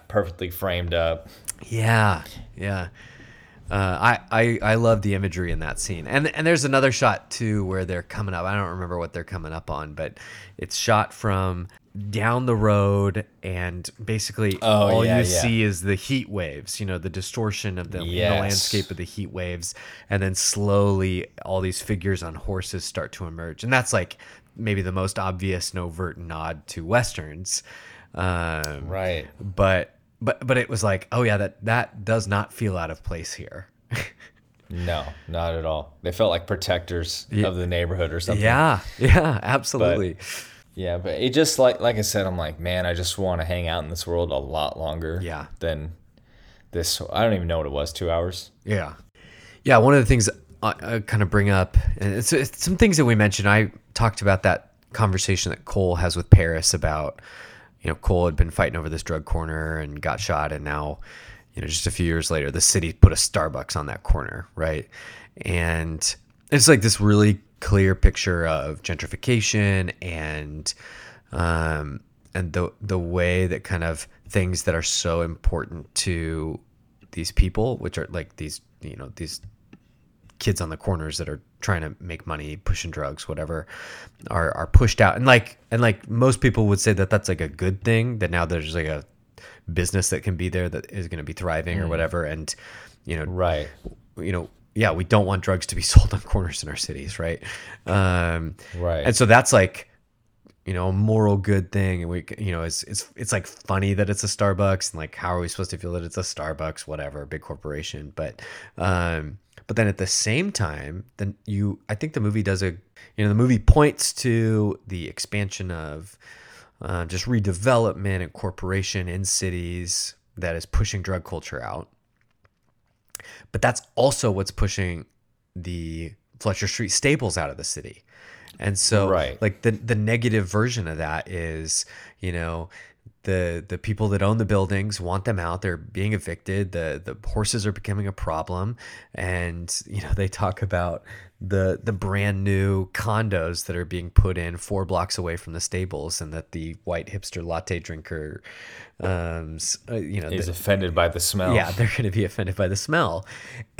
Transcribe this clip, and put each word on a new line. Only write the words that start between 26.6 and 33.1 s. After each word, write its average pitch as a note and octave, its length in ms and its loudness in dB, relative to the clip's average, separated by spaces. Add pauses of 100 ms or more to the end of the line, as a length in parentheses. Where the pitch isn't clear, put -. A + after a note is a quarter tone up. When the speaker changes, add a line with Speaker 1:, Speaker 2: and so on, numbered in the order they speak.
Speaker 2:
to E2 180 -10
Westerns. F2+ 760 -2 (500)
Um, E2 760 -2
Speaker 1:
Right. F2+ 380 -4 (120)
Speaker 2:
but, F#2+ 560 0 (260)
but, A2+ 240 -2
but B2+ 120 2
it A#2+ 120 0
was A2 140 -2
like, G2 280 0
"Oh B2 120 2
yeah, G#2 140 2
that, G2 280 -4
that A2+ 400 0
does A2 220 0
not G2+ 260 -2
feel G2 240 -2
out E2 140 -4
of D#2+ 120 -12
place E2 300 -8